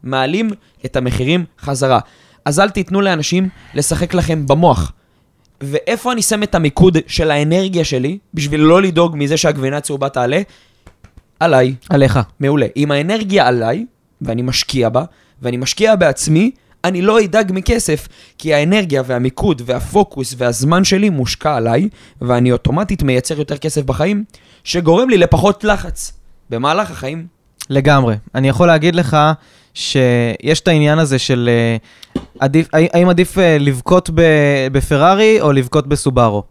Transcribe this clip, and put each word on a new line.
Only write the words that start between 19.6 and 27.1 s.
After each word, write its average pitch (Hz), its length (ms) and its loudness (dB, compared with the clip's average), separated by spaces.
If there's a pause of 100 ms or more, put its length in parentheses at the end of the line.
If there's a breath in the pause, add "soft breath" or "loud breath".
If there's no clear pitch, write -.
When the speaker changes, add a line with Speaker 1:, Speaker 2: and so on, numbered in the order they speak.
Speaker 1:
והפוקוס 131 720 -2
והזמן 127 460 0
שלי 196 260 0
מושקע 147 460 -4
עליי, 120 340 0 (320 soft breath)
ואני 123 300 2
אוטומטית 156 520 -2
מייצר 135 360 -2
יותר 147 180 -6
כסף 156 240 -4
בחיים, 170 420 -2 (400 soft breath)
שגורם 175 460 2
לי 220 80 4
לפחות 180 460 2
לחץ - 480 -4 (380)
במהלך 160 420 -2
החיים. 160 360 -10 (420)